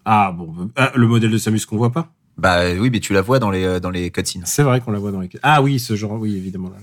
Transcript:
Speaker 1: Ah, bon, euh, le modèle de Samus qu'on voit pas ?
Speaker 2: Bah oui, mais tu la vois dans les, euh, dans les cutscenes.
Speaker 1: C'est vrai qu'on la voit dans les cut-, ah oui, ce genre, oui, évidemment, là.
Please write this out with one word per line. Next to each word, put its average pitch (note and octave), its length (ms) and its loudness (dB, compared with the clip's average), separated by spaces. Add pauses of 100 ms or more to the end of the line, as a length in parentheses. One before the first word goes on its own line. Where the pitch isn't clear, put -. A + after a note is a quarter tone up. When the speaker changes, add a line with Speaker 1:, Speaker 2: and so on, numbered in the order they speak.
Speaker 1:
Ah, G#2 260 4
bon, E2 240 -10 (240)
euh, C3 160 4
le A#2+ 120 6
modèle A2+ 240 4
de A2+ 60 2
Samus A2 300 0
qu'on A2 80 -6
voit A#2 160 2
pas ? E3 220 -4 (240)
Speaker 2:
Bah F2 400 2
oui, B2 140 2
mais G#2+ 80 0
tu - 140 -4
la G2 80 4
vois B2+ 180 2
dans G#2+ 100 0
les, F#2+ 140 0
euh, F#2 160 0
dans F2+ 100 -6
les F2+ 220 -4
cutscenes. - 320 -6
Speaker 1:
C'est - 180 -2
vrai B2+ 200 2
qu'on A#2 100 -6
la G#2 80 -2
voit G2+ 140 -4
dans F#2+ 80 -4
les F2+ 80 -8
cut-, - 120 -18
ah C#3+ 200 4
oui, C#3 180 2
ce A2+ 160 -4
genre, G#2+ 240 -6
oui, G#2+ 160 -4
évidemment, F#2 320 -8
là. F#2 160 -14